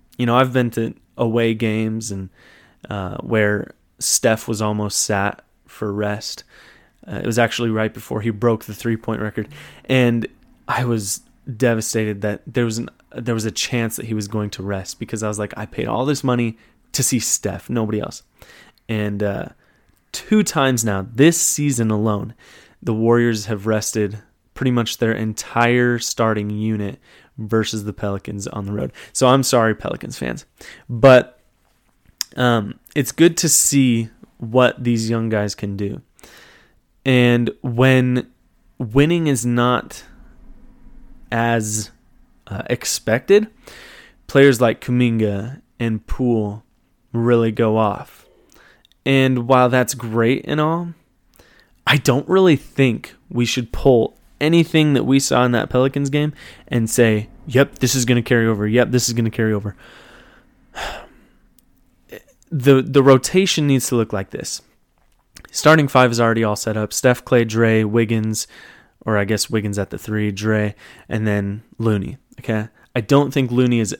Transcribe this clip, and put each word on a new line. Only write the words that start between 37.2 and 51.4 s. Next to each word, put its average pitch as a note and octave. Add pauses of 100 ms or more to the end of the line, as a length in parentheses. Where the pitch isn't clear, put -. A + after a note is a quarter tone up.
when B2+ (460)
winning D3
is B2
not A#2+ (1300)
as, A2+ (560)
uh, G2
expected, E3 (800)
players C#3
like A#2
Kuminga A#2 (180)
and A2
Poole A2+ (480)
really A#2
go A2
off. - (800)
And C3
while B2+
that's B2+
great A#2
and D3+
all, E3 (920)